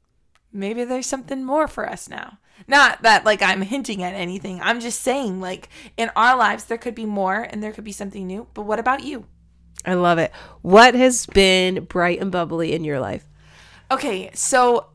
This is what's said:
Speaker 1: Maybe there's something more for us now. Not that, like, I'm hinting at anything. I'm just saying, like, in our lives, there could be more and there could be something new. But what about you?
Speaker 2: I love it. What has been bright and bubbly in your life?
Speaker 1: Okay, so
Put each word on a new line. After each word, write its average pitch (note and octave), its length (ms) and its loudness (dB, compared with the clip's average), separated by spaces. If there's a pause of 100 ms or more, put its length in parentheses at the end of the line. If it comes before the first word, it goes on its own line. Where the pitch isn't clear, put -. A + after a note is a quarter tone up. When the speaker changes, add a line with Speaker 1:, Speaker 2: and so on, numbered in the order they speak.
(520)
Speaker 1:
Maybe G#3+ 320 -6
there's B3+ 220 -6
something C4 400 -8
more C#4+ 220 0
for - 200 -8
us - 220 -12
now. - 300 -16 (280)
Not C4+ 360 4
that, A3 200 4
like, G#3+ 200 2
I'm F#3+ 180 0
hinting G#3 400 -6
at F3+ 140 -6
anything. F#3 480 -8
I'm A#3 160 0
just A#3 220 -8
saying, B3 380 -4
like, F#3 300 -10 (260)
in A3+ 200 -4
our B3 200 4
lives, A3 280 0
there A#3 160 -6
could A#3 160 -10
be A3+ 100 -10
more G3+ 420 -2
and G#3 140 -12
there G#3+ 100 -8
could G#3+ 120 -16
be G#3+ 80 -12
something G3 340 -12
new. G3 300 -12
But G#3 80 -10
what G#3+ 160 -4
about B3 240 -2
you? B3+ 240 -12 (580)
Speaker 2:
I F3+ 80 0
love F3 240 4
it. D#3+ 140 0 (320)
What A#3 320 8
has B3+ 320 2
been F#3 580 4
bright F3 340 0
and G3 120 -4
bubbly E3+ 420 -2
in E3 100 -4
your C#3+ 160 -4
life? G2 260 -6 (680)
Speaker 1:
Okay, C4 420 -4
so B3 600 2